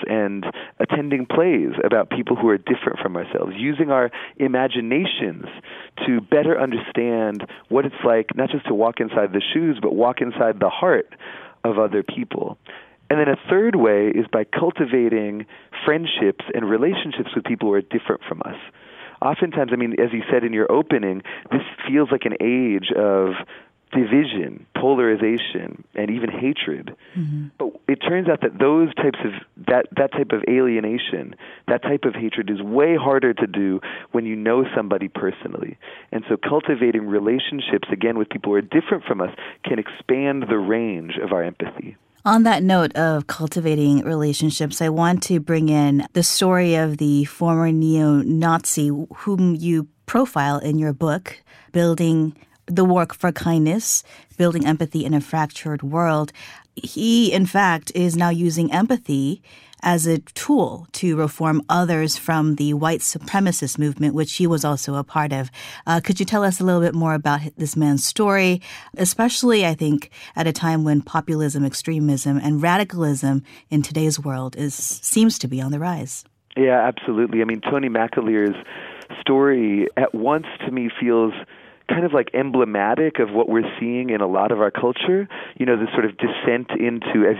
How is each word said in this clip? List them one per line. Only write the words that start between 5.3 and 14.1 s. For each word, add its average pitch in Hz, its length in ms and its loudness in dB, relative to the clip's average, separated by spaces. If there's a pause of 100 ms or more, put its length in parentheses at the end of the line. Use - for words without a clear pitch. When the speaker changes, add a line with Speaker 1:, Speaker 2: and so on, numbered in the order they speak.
Speaker 1:
to 120 140 2
better 147 400 2
understand 117 840 -2 (240)
what 139 160 2
it's - 180 -10
like 113 320 2
not 131 140 -2
just 143 160 -6
to - 80 -2
walk 113 260 0
inside 104 340 0
the 101 80 2 (120)
shoes, 160 280 0
but - 120 0
walk 120 260 2
inside 113 400 0
the 95 100 2
heart 160 440 0 (500)
of 110 140 0
other 104 240 2
people. - 560 -6 (520)
And 151 100 2
then 147 80 4
a 135 100 2 (100)
third 208 280 4
way 107 320 4
is 113 240 2